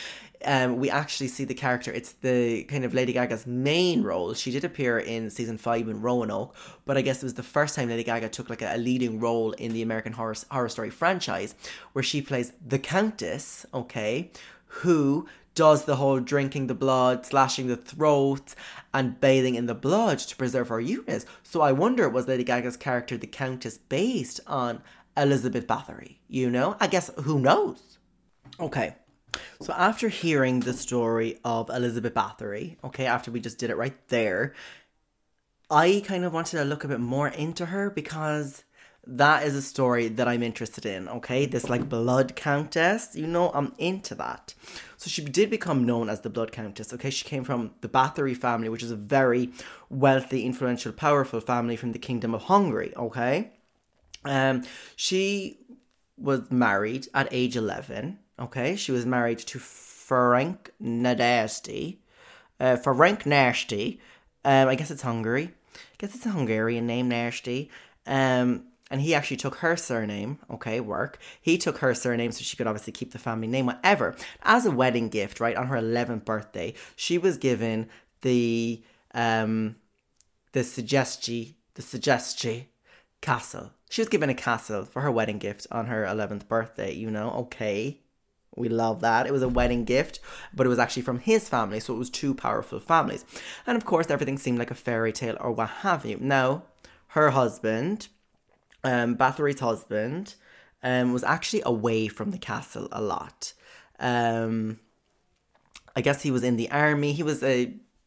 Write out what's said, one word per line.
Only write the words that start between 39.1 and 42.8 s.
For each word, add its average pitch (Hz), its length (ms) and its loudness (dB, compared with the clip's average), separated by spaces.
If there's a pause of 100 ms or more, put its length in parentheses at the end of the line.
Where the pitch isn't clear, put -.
is 143 100 0
a 139 80 -2
story 123 460 2
that 117 200 0
I'm 120 140 2
interested 113 420 -6
in, 95 240 -6
okay? 123 380 0
This, 127 240 -2
like, 120 180 0
blood 123 480 2
countess, 160 800 0